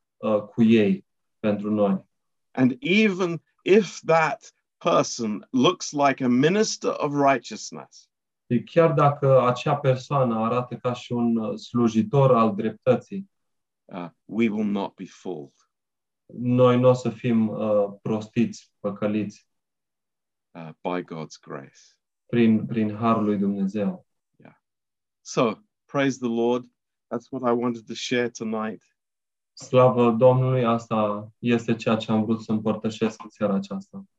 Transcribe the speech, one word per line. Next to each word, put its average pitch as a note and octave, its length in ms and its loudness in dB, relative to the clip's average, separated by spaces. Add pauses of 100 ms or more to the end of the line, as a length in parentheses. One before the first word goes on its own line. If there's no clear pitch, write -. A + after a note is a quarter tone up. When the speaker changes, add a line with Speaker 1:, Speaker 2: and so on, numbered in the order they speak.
(160)
Speaker 1:
uh, G#2+ 260 -2
cu - 200 -2
ei G#2+ 440 4 (320)
pentru G#2 320 -2
noi. G2+ 340 0 (460)
Speaker 2:
And B2+ 300 2
even F3+ 640 0 (200)
if F#3+ 440 2
that D#3+ 480 0 (240)
person - 720 -2
looks C#3+ 420 0
like C#3+ 320 0
a B2 40 0
minister F3+ 680 0
of C#3+ 140 -4
righteousness, C3+ 960 -4 (380)
Speaker 1:
Deci A#2+ 260 -2
chiar E3 200 4
dacă C#3 540 4
acea C#3+ 300 0
persoană B2+ 600 -2
arată A#2 380 -4
ca B2 160 -4
și - 200 -12
un, A#2+ 240 0
uh, G#2 220 -6
slujitor A#2+ 760 2
al A2 200 2
dreptății, A2 760 -4 (540)
Speaker 2:
uh, F2 240 -12 (160)
we A2+ 240 -2
will G#2+ 220 -4
not G2 240 -4
be F#2+ 100 -16
fooled. D#2+ 480 -12 (720)
Speaker 1:
noi B2 540 2
n-o B2+ 120 6
să B2 180 -4
fim, A2+ 380 0
uh, G#2 360 0 (180)
prostiți, G#2+ 800 -4
păcăliți G#2 680 -6 (1000)
Speaker 2:
Uh, E2 180 -16 (120)
by F2+ 220 -4 (120)
God's D#2 260 -12
grace. C#2+ 400 -16 (460)
Speaker 1:
prin, A2+ 400 2
prin G#2+ 280 -2
harul A2 300 -2
lui G#2 140 0
Dumnezeu. G2 680 -2 (300)
Speaker 2:
Yeah. - 180 -20 (680)
So, A#2+ 320 0 (320)
praise C#3 340 -2
the B2 160 -4
Lord. A#2+ 300 0 (500)
That's A#2 160 -10
what B2 220 -2
I A#2+ 80 0
wanted A#2 260 -4
to A2+ 80 -12
share A#2+ 360 -2
tonight. A2 520 -8 (680)
Speaker 1:
Slavă A#2+ 580 4
Domnului, B2+ 540 4
asta A2 640 -2 (100)
este A#2 380 0
ceea A2+ 200 0
ce - 160 -6
am G#2+ 120 2
vrut A2 180 -2
să A2+ 100 -8
împărtășesc G#2+ 720 -4
în G#2 80 -18
seara G2 240 -4
aceasta. G2 500 -8 (140)